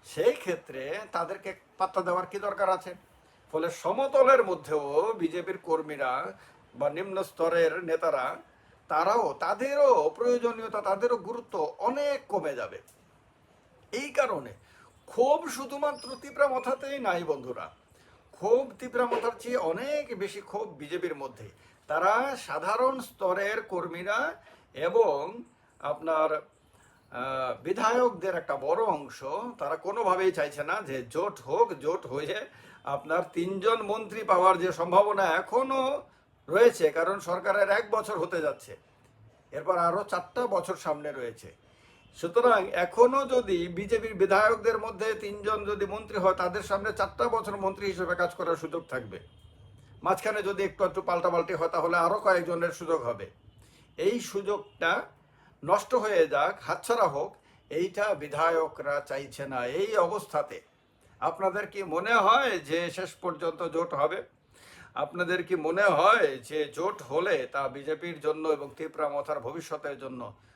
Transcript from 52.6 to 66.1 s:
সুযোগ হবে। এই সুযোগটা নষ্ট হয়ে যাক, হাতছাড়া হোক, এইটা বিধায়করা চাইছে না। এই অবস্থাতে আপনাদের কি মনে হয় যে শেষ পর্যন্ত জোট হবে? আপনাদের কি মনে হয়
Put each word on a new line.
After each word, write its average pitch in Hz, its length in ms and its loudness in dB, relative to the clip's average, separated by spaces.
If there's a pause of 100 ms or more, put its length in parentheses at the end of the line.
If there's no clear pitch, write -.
সুযোগ 160 300 -2
হবে। 107 280 -6 (640)
এই 214 240 0
সুযোগটা 196 840 -2 (580)
নষ্ট 202 300 2
হয়ে 208 320 4
যাক, 147 360 0
হাতছাড়া 180 460 0
হোক, 143 280 -4 (340)
এইটা 190 440 -2
বিধায়করা 147 840 0
চাইছে 139 460 -8
না। 127 200 -4
এই 196 300 0
অবস্থাতে 165 640 0 (600)
আপনাদের 185 460 -2
কি 196 160 -8
মনে 185 320 0
হয় 220 440 6
যে 165 320 -2
শেষ 165 240 -8
পর্যন্ত 165 480 -6
জোট 165 320 -2
হবে? 147 280 0 (720)
আপনাদের 170 480 -2
কি 180 140 0
মনে 165 260 0
হয় 175 560 6